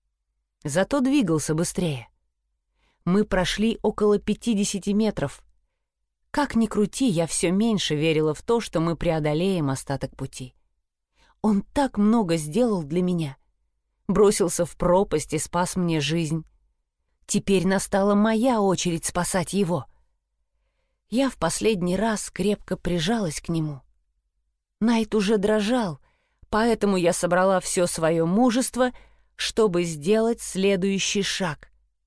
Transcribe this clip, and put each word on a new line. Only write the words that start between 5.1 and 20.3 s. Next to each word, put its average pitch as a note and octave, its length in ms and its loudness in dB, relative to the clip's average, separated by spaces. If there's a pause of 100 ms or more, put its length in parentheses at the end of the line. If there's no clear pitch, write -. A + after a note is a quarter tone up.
Как D4 240 -2
ни A3+ 120 2
крути, G#3+ 400 0
я E3 200 0
всё - 240 0
меньше G3 440 0
верила D#3 380 2
в - 80 -16
то, A#3 200 0
что - 180 -4
мы E3 160 0
преодолеем D#3+ 760 0
остаток C3+ 460 -6
пути. C3 400 -14 (840)
Он G3+ 220 2 (100)
так C#4 240 0
много G#3 400 4
сделал F3 460 0
для D#3 180 -2
меня. E3+ 360 -2 (720)
Бросился F#3+ 580 4
в - 120 -10
пропасть F3+ 560 0
и D#3 60 0
спас - 360 -4
мне E3+ 240 0
жизнь. D#3+ 460 -2 (840)
Теперь F#3+ 380 0
настала G3 480 2
моя A3 440 2
очередь F3 460 0
спасать F3 480 -4
его. F3 320 -2 (1300)